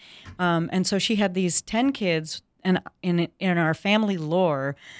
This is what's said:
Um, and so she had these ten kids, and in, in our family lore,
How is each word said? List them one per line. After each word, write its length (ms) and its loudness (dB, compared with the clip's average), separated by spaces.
Um, 340 2
and 140 0
so 120 2
she 180 0
had 180 0
these 280 0
ten 300 0
kids, 500 -4
and 200 2
in, 260 0
in 160 0
our 180 2
family 440 0
lore, 580 0